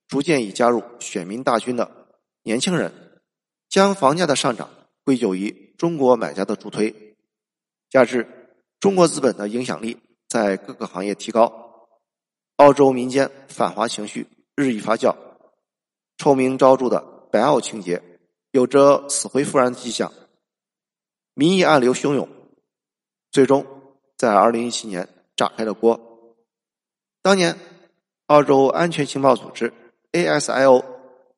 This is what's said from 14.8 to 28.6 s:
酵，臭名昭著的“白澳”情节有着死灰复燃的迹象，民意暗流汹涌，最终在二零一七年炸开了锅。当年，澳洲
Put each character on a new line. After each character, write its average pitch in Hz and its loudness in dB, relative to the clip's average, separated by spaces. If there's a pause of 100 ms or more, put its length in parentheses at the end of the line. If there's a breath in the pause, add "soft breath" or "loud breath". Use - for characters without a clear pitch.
酵， 113 0 (1000)
臭 143 2
名 131 -2
昭 131 4
著 127 -2
的 104 0 (300)
“白 107 2
澳” 135 2
情 110 -10
节 - -10 (320)
有 127 2
着 139 4
死 - -6
灰 135 -2
复 147 -4
燃 127 0
的 117 -16
迹 120 -12
象， 107 -6 (1200)
民 170 2
意 180 2
暗 147 4
流 123 2
汹 143 -2
涌， 110 -4 (1040)
最 135 4
终 139 0 (500)
在 113 0
二 104 6
零 117 -4
一 - -6
七 113 -10
年 92 -10 (260)
炸 - -4
开 113 -6
了 107 -6
锅。 - -4 (880)
当 190 4
年， 170 -2 (720)
澳 147 6
洲 135 4